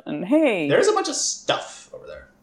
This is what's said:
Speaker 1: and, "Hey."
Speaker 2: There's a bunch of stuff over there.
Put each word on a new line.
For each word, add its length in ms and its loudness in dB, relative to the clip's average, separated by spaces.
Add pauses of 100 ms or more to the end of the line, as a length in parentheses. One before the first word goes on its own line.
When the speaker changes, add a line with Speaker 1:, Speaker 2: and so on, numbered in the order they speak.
Speaker 1:
and, 200 -6
"Hey." 420 2
Speaker 2:
There's 220 4
a 20 6
bunch 160 0
of 80 -6
stuff 800 -6
over 120 -18
there. 220 -18 (160)